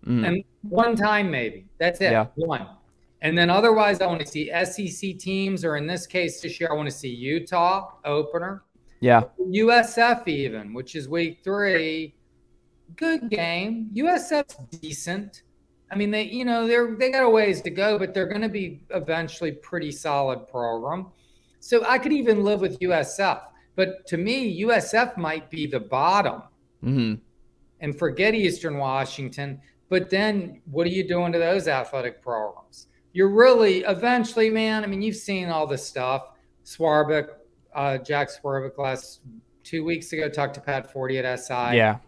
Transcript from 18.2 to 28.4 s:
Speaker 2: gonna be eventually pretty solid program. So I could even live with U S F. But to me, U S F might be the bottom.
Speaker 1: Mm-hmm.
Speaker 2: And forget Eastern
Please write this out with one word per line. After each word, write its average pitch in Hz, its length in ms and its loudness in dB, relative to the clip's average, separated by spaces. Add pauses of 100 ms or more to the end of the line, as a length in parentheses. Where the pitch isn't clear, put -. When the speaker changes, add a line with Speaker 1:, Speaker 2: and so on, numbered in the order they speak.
Speaker 2:
gonna 214 200 -2
be 180 320 -6 (100)
eventually 160 600 -4
pretty 151 400 -8
solid 139 560 -2
program. 123 600 -4 (520)
So 233 240 2
I 254 140 4
could 285 140 0
even 226 320 2
live 202 160 2
with 190 200 -4
U 180 120 0
S 156 260 0
F. 196 220 0 (340)
But 190 320 -2
to 175 100 -4
me, 233 320 -2
U 196 240 0
S 214 220 0
F 240 220 2
might 160 340 -6
be 156 160 -4
the 131 140 -4
bottom. 139 640 2 (420)
Speaker 1:
Mm-hmm. 123 300 0 (680)
Speaker 2:
And 147 180 -6
forget 175 360 2
Eastern 165 440 -2